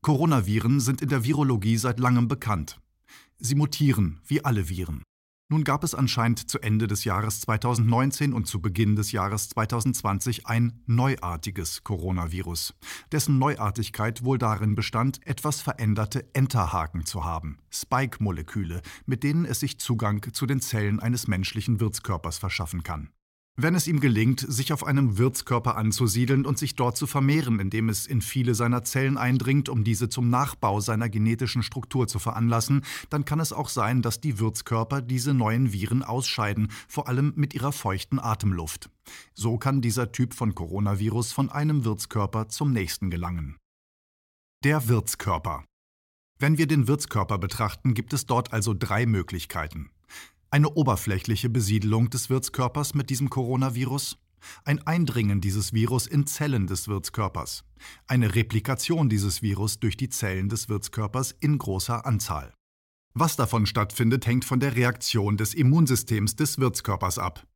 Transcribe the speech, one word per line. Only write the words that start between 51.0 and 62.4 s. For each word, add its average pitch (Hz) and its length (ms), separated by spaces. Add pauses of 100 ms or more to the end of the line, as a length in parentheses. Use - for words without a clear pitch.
Besiedelung 110 640
des 127 180
Wirtskörpers 131 640
mit 135 160
diesem 131 220
Coronavirus, 127 880 (460)
ein 143 200
Eindringen 120 560
dieses 98 320
Virus 117 320
in 143 220
Zellen 131 400
des 92 200
Wirtskörpers, 95 760 (420)
eine 113 300
Replikation 127 760
dieses 101 320
Virus 104 380
durch 107 180
die 131 120
Zellen 95 400
des 110 200
Wirtskörpers 110 720
in 151 180
großer 113 480
Anzahl. 80 480 (640)